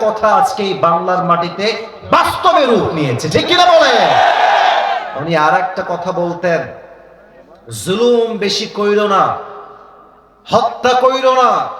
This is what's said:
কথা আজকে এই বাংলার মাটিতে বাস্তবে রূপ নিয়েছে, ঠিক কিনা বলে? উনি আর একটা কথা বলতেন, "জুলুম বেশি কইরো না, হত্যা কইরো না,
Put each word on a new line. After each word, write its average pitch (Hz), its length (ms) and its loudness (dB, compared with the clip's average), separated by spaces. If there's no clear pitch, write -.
কথা 214 340 0
আজকে - 280 0
এই 190 120 -2
বাংলার 180 500 0
মাটিতে 175 600 -2
বাস্তবে 330 560 2
রূপ 214 260 0
নিয়েছে, 143 360 -2
ঠিক 190 180 0
কিনা 359 200 4
বলে? 320 240 6
উনি 160 200 -2
আর 156 240 2
একটা 185 280 -6
কথা 175 240 -6
বলতেন, 170 480 -2
"জুলুম 226 540 0
বেশি 202 360 -4
কইরো 208 340 0
না, 185 280 2
হত্যা 247 540 0
কইরো 254 420 2
না, 226 260 0